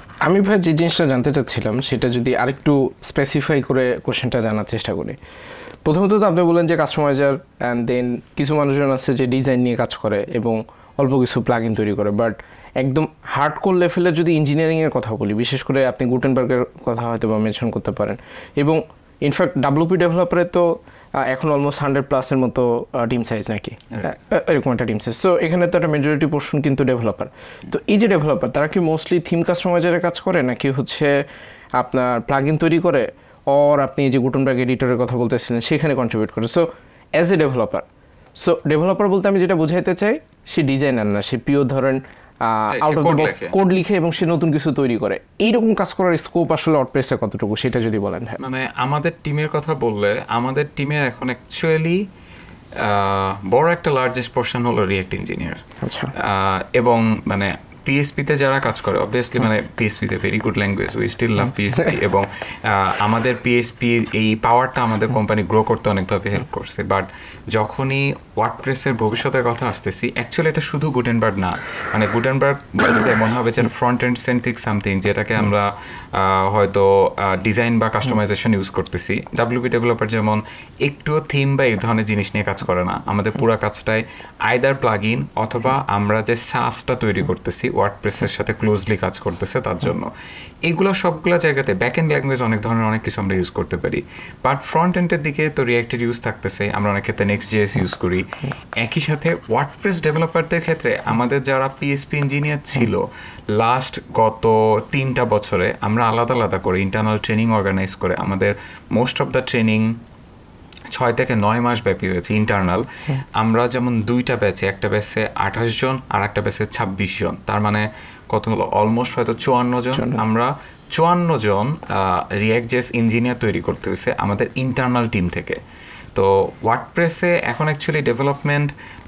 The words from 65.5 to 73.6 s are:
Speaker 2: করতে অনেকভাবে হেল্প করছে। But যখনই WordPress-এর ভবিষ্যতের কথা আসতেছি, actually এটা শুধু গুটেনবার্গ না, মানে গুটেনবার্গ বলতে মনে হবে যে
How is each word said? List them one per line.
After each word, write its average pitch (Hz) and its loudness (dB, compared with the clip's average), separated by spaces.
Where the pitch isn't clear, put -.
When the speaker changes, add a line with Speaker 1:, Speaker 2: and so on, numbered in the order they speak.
Speaker 2:
করতে 110 0
অনেকভাবে 98 -2
হেল্প - -2
করছে। - -8
But 95 0
যখনই 135 0
WordPress-এর 131 -2
ভবিষ্যতের 117 0
কথা 120 0
আসতেছি, 107 -4
actually 156 -2
এটা 151 2
শুধু 151 -2
গুটেনবার্গ 117 2
না, 92 -2
মানে 107 2
গুটেনবার্গ 135 2
বলতে 117 4
মনে 110 2
হবে 117 0
যে 120 2